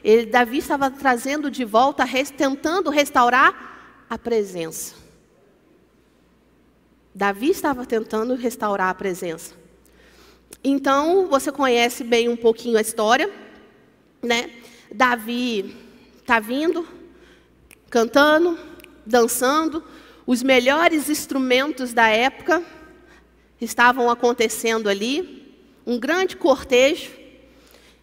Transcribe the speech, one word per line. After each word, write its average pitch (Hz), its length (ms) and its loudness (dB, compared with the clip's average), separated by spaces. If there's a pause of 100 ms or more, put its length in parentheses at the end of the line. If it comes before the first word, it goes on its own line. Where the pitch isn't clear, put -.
Ele, 220 240 4
Davi 247 320 0
estava 277 320 -2
trazendo 269 580 -2
de 247 160 -6
volta, 254 380 2
res-, 254 260 -2
tentando 311 600 -2
restaurar 277 1160 0
a 233 80 -8
presença. 185 800 -6 (2250)
Davi 202 340 -2
estava 294 340 -2
tentando 226 520 -4
restaurar 214 540 -4
a 185 40 -4
presença. 180 600 -8 (1080)
Então, 277 640 2
você 285 240 0
conhece 240 520 0
bem 233 260 0
um 233 80 -4
pouquinho 233 400 0
a 214 40 2
história, 226 460 0 (960)
né? 240 300 -4 (400)
Davi 233 840 -2 (520)
tá 233 120 4
vindo, 285 480 -4 (1040)
cantando, 302 640 2 (480)
dançando. 262 800 0 (440)
Os 240 160 0
melhores 269 640 2
instrumentos 262 840 -2
da 233 160 4
época 269 560 0 (960)
estavam 240 520 2
acontecendo 226 760 0
ali, 226 720 -4 (300)
um 240 100 -2
grande 359 400 -2
cortejo. 269 720 2 (920)